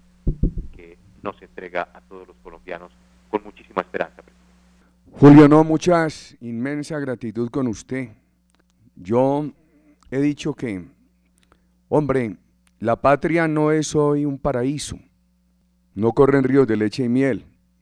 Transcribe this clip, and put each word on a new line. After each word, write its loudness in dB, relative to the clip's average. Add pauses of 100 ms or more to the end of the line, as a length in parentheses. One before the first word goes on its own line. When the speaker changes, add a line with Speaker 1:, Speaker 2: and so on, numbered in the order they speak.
(720)
Speaker 1:
que -20 (240)
nos -12
entrega -10
a -20
todos -20
los -20
colombianos -18 (380)
con -6
muchísima -10
esperanza, -10
presidente. -20 (640)
Speaker 2:
Julio, 10
no, 6
muchas, -2
inmensa -8
gratitud -8
con -4
usted. -8 (840)
Yo -2 (600)
he -4
dicho -4
que, -10 (1040)
hombre, -2 (420)
la -2
patria 0
no 0
es -2
hoy 0
un -6
paraíso, -4 (960)
no 0
corren 2
ríos 2
de 0
leche -4
y -4
miel, -2 (360)